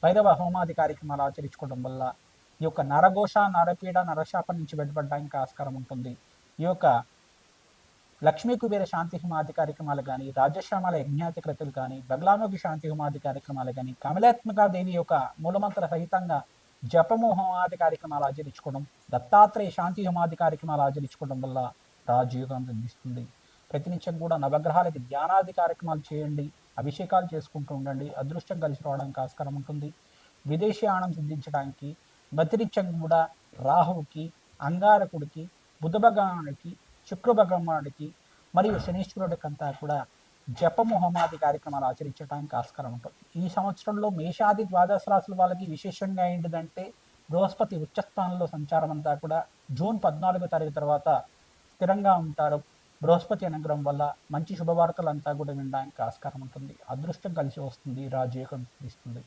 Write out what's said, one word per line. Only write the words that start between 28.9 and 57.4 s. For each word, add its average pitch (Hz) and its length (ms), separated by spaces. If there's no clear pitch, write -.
ఆస్కారం 139 340
ఉంటుంది. 147 400
విదేశీ 208 400
ఆనందం 185 260
సిద్ధించడానికి 147 840
ప్రతినిత్యం 170 680
కూడా 165 280
రాహువుకి, 160 760
అంగారకుడికి, 175 880
బుధ 165 140
భగవానుడికి, 185 800
శుక్ర 214 220
భగవానుడికి 165 840
మరియు 196 240
శనీశ్వరుడికి 180 680
అంతా 147 240
కూడా 143 360
జపము 208 480
హోమాది 170 380
కార్యక్రమాలు 147 480
ఆచరించడానికి 143 720
ఆస్కారం 120 360
ఉంటుంది. - 520
ఈ 180 40
సంవత్సరంలో 208 640
మేషాది 196 540
ద్వాదశ 185 440
రాశుల 196 260
వాళ్ళకి 185 320
విశేషంగా 185 600
ఏంటిదంటే 165 680
బృహస్పతి 190 460
ఉచ్చ 156 240
స్థానంలో 180 460
సంచారం 156 440
అంతా 151 240
కూడా 156 300
జూన్ 190 320
పద్నాలుగో 180 420
తారీఖు 160 240
తర్వాత 147 380
స్థిరంగా 196 400
ఉంటారు. 151 480
బృహస్పతి 175 440
అనుగ్రహం 151 380
వల్ల 143 280
మంచి 165 240
శుభవార్తలంతా 165 760
కూడా 147 200
వినడానికి 135 500
ఆస్కారం 135 380
ఉంటుంది. 135 340
అదృష్టం 165 440
కలిసి 147 260